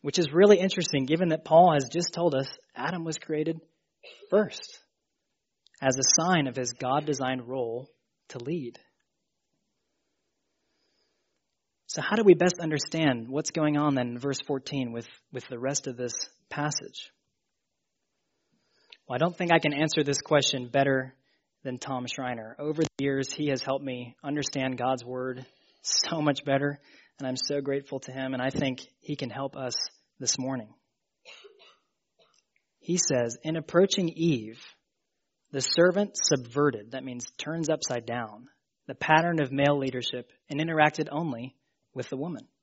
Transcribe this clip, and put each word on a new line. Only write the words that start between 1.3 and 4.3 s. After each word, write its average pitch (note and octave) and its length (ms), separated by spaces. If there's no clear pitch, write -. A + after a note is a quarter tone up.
Paul E3 300
has C3+ 160
just E3+ 240
told E3+ 200
us C3+ 140
Adam E3 280
was E3 140
created D#3+ 420
first - 500